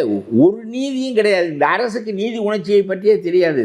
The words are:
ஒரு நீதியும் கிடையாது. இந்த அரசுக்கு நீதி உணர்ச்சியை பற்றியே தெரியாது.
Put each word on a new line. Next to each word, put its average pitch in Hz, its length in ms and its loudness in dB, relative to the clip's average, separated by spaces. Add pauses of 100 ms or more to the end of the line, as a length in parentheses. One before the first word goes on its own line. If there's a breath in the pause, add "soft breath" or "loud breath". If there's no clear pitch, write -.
(360)
ஒரு 185 300 4
நீதியும் 262 500 -4
கிடையாது. 202 320 2
இந்த 147 200 -2
அரசுக்கு 214 460 -2
நீதி 220 240 -4
உணர்ச்சியை 202 440 0
பற்றியே 190 380 0
தெரியாது. 170 460 0